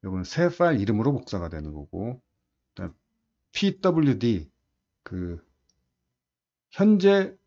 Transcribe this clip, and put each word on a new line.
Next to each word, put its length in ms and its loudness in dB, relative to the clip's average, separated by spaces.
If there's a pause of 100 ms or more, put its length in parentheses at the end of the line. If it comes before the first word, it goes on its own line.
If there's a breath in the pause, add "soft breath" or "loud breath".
이건 200 -4
새 240 0
파일 320 2
이름으로 320 0
복사가 360 -6
되는 240 -10
거고, 480 -10 (540)
그다음 200 -12 (580)
피더블유디, 960 0 (540)
그 360 -10 (1300)
현재 680 4 (100)